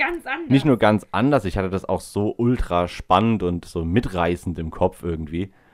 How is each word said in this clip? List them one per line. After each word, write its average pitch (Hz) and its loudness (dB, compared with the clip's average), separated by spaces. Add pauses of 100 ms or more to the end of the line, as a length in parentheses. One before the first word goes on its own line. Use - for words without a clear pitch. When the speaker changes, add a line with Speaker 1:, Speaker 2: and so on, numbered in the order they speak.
Speaker 1:
ganz 349 -6
anders. 302 -6
Speaker 2:
nicht 135 4
nur 135 4
ganz 107 4
anders, 135 2
ich 107 -4
hatte 95 -2
das 92 -4
auch 90 0
so 104 -2
ultra 117 0
spannend 98 2
und 87 -2
so 82 -6
mitreißend 87 -2
im 82 -8
Kopf - -2
irgendwie. 82 -6 (200)